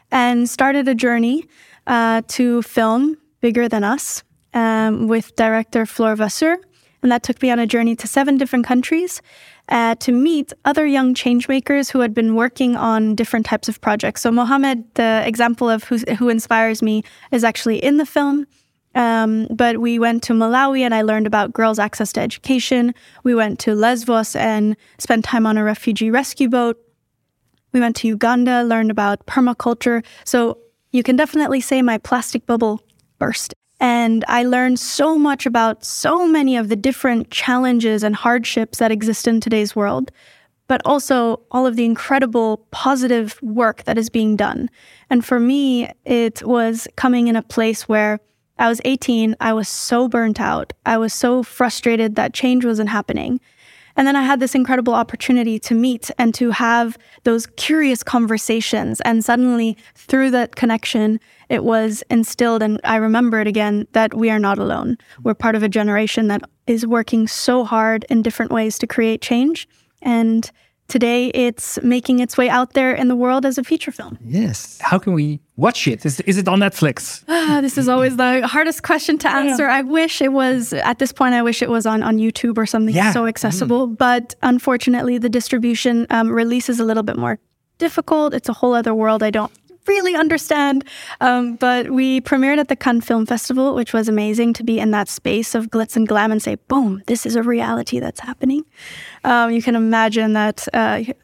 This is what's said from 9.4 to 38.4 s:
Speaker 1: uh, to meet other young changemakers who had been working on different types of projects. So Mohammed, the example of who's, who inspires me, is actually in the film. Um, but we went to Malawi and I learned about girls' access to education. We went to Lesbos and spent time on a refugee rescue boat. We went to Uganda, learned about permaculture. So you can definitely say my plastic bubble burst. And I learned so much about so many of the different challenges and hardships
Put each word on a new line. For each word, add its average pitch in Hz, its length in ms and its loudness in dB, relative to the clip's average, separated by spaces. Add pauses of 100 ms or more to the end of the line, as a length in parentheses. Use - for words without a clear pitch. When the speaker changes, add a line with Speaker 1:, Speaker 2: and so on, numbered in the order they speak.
Speaker 1:
uh, 233 260 0
to 247 160 -2
meet 285 400 0 (120)
other 294 220 2
young 262 280 2
changemakers 262 800 0
who 262 80 2
had 233 120 0
been 226 220 2
working 240 420 0
on 220 380 0
different 226 320 -2
types - 220 -4
of 214 120 -8
projects. 214 420 -2
So 233 100 2
Mohammed, 247 520 0 (100)
the 220 300 2
example 233 460 0
of 220 140 0
who's, 233 200 -2 (140)
who 240 100 2
inspires 226 540 0
me, 214 220 0 (260)
is 240 140 0
actually 226 340 0
in 285 200 2
the 294 80 2
film. 285 400 0 (480)
Um, 220 560 0
but 226 280 0
we 233 200 0
went 233 260 0
to 240 80 -2
Malawi 254 480 2
and 240 140 0
I 220 80 2
learned 214 240 0
about 214 260 0
girls' 220 260 0
access 208 360 -4
to - 60 -2
education. 240 760 0 (280)
We 247 120 2
went 214 260 0
to 220 140 0
Lesbos 226 600 0
and 214 420 0 (220)
spent 226 260 -2
time 226 220 0
on 214 100 2
a 214 80 0
refugee 214 460 -2
rescue 262 380 0
boat. 233 280 0 (960)
We 247 80 2
went 233 160 0
to 226 120 -2
Uganda, 240 560 2
learned 226 260 0
about 202 360 -2
permaculture. 240 800 0 (200)
So 233 340 0 (320)
you 247 120 0
can 254 140 2
definitely 285 440 0
say 262 220 0
my 226 160 2
plastic - 480 -4
bubble 226 340 0 (380)
burst. - 360 -4 (260)
And 233 460 2
I 240 160 0
learned 247 380 2
so 311 380 0
much 285 280 2
about 226 380 0
so 349 420 0
many 285 300 2
of 220 120 -2
the 226 60 0
different 240 560 -2
challenges 233 720 0
and 208 140 0
hardships 233 600 -2